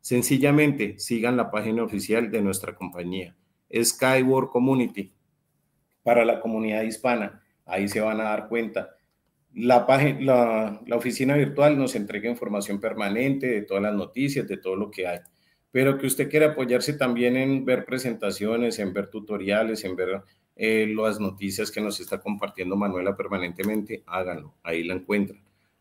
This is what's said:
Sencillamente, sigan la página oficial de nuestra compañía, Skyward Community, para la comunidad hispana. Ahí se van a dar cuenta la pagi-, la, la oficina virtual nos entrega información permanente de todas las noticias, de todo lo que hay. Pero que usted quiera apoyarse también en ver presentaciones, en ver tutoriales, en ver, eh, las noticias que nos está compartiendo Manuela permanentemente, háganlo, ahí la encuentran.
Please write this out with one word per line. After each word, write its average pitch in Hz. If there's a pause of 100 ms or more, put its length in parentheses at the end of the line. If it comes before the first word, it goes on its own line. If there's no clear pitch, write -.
Sencillamente, 139
sigan 120
la 117
página 110
oficial 110
de 107
nuestra 95
compañía, 87 (360)
Skyward 131
Community, 123 (920)
para 117
la 117
comunidad 110
hispana. 110 (240)
Ahí 98
se 107
van 107
a 110
dar 107
cuenta 110 (580)
la 120
pagi-, 135
la, 113
la 120
oficina 127
virtual 143
nos 127
entrega 104
información 104
permanente 113
de 110
todas 98
las 104
noticias, 123
de 101
todo 95
lo 101
que 92
hay. 87 (520)
Pero 139
que 139
usted 135
quiera 151
apoyarse 127
también 123
en 135
ver 127
presentaciones, 117
en 98
ver 95
tutoriales, 104
en 92
ver, 92 (340)
eh, 110
las 110
noticias 98
que 107
nos 101
está 98
compartiendo 101
Manuela 95
permanentemente, 101
háganlo, 87
ahí 85
la 90
encuentran. 98 (380)